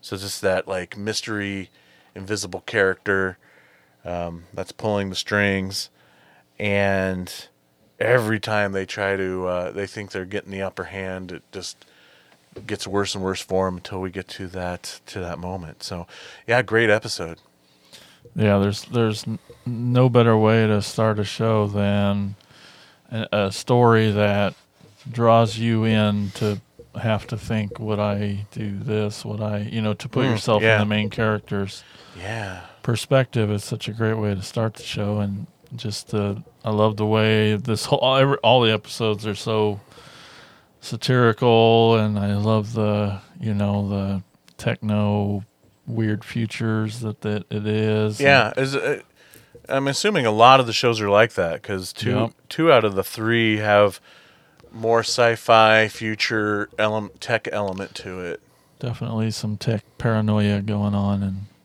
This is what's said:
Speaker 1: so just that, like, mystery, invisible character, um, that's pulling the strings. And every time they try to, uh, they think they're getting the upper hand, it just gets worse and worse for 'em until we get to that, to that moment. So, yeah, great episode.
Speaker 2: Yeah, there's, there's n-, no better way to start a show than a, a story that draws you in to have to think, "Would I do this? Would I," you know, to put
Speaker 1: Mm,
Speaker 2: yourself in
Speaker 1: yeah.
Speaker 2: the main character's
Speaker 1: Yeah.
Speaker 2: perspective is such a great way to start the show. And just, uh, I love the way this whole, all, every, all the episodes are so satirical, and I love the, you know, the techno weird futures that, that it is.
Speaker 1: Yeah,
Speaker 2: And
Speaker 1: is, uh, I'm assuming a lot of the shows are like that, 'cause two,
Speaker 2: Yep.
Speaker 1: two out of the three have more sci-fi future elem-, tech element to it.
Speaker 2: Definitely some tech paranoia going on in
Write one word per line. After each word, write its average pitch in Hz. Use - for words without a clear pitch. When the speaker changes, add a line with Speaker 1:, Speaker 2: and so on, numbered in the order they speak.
Speaker 1:
so -
just 95
that, 92
like, 92
mystery, 101
invisible 95
character, 95
um, 87
that's -
pulling 101
the 92
strings. 98
And 98
every 110
time 104
they 98
try 98
to, 92
uh, 90
they 98
think 101
they're 95
getting 98
the 98
upper 95
hand, 92
it 85
just -
gets -
worse 98
and 98
worse 95
for 95
'em 92
until 92
we 95
get 92
to -
that, 90
to -
that 87
moment. 90
So, 87
yeah, 120
great 110
episode. 104
Speaker 2:
Yeah, 101
there's, 101
there's 113
n-, 110
no 123
better 117
way 110
to 104
start 110
a 104
show 110
than 101
a, 113
a 98
story 117
that 101
draws 117
you 113
in 104
to 104
have 110
to 113
think, 107
"Would 107
I 104
do 104
this? 104
Would 107
I," 104
you 110
know, 107
to -
put 127
Speaker 1:
Mm, 127
Speaker 2:
yourself 107
in 110
Speaker 1:
yeah. 110
Speaker 2:
the 104
main 104
character's 104
Speaker 1:
Yeah. 95
Speaker 2:
perspective 120
is 104
such -
a 107
great 110
way 104
to 95
start 110
the -
show. 104
And 101
just, -
uh, 101
I 113
love 107
the 107
way 107
this 107
whole, -
all, 131
every, 139
all 120
the 113
episodes 107
are 104
so 107
satirical, 113
and 107
I 101
love 107
the, 104
you 110
know, 101
the 98
techno 104
weird 110
futures 110
that, 107
that 104
it 107
is. 107
Speaker 1:
Yeah, 139
Speaker 2:
And 135
Speaker 1:
is, 135
uh, 135
I'm 135
assuming 151
a 110
lot 120
of 123
the 113
shows 117
are 101
like 107
that, 85
'cause 95
two, -
Speaker 2:
Yep. 123
Speaker 1:
two 160
out 120
of 101
the 95
three 110
have 104
more 113
sci-fi 110
future 107
elem-, 107
tech -
element 98
to 92
it. 87
Speaker 2:
Definitely 117
some 107
tech 107
paranoia 107
going 104
on 101
in 98